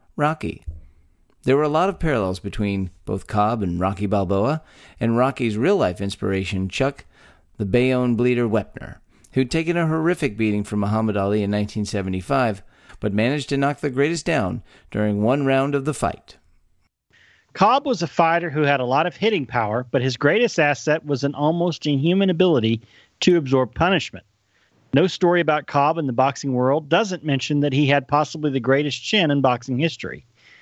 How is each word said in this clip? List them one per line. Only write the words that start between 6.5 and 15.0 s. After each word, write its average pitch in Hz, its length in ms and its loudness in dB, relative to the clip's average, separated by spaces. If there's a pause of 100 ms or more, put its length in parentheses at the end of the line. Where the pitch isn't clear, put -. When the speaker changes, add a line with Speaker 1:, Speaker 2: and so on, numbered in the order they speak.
Speaker 1:
Chuck - 360 -4 (520)
the 110 80 -4
Bayonne 123 500 2
Bleeder 120 320 2
Wepner, - 500 -4 (360)
who'd 131 180 2
taken 165 260 0
a 165 100 2
horrific 156 500 0
beating 107 260 0
from 104 160 -4
Muhammad 107 360 0
Ali 101 260 0
in 101 100 -2
nineteen 104 340 -2
seventy-five, 98 760 -2 (380)
but 104 140 -4
managed 127 360 0
to 139 80 0
knock 139 220 -2
the 147 100 -4
greatest 147 360 -2
down 107 360 -2 (300)
during 104 300 0